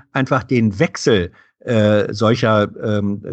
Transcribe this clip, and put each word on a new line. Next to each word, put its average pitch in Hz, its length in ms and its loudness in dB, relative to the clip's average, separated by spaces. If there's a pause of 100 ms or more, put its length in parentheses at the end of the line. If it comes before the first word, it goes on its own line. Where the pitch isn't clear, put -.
(140)
einfach 131 300 -2
den 110 360 0
Wechsel, 117 520 0 (280)
äh, 104 540 2
solcher, 110 560 2 (140)
ähm, 101 380 -4 (120)